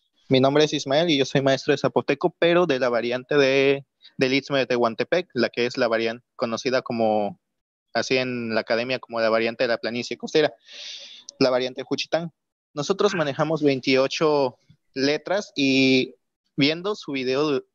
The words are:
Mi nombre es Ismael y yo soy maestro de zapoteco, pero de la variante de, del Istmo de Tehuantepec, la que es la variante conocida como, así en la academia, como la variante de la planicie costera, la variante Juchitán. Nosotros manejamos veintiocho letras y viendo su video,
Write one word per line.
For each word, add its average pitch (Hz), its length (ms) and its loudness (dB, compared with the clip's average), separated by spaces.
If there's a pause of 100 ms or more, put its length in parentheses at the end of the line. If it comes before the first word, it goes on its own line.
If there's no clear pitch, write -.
(280)
Mi 131 120 4
nombre 143 240 4
es 151 100 0
Ismael 147 340 0
y 151 80 2
yo 139 80 2
soy 139 160 0
maestro 135 320 2
de 139 60 0
zapoteco, 139 600 0
pero 175 280 4
de 135 140 0
la 127 100 0
variante 120 460 -2
de, 139 500 4 (320)
del 131 160 2
Istmo 139 220 -2
de 131 100 0
Tehuantepec, 120 640 0
la 117 160 0
que 120 160 -2
es 123 140 -4
la 123 100 2
variante 113 460 -2
conocida 120 480 -2
como, 107 580 -2 (540)
así 123 240 0
en 120 360 -4
la 110 60 0
academia, 120 380 -2
como 117 220 -6
la 113 100 2
variante 113 340 0
de 120 40 2
la 113 100 0
planicie 117 400 -6
costera, 151 340 0 (840)
la 131 100 4
variante 127 360 -2
Juchitán. 160 480 -4 (420)
Nosotros 196 400 0
manejamos 151 480 -2
veintiocho 135 960 2 (360)
letras 147 600 -2
y 131 640 2 (400)
viendo 170 400 -2
su - 160 -12
video, 131 500 -2 (120)